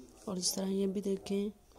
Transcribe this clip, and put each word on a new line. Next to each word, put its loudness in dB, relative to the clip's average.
और -2
इस 2
तरह 0
ये 4
भी 0
देखें, 0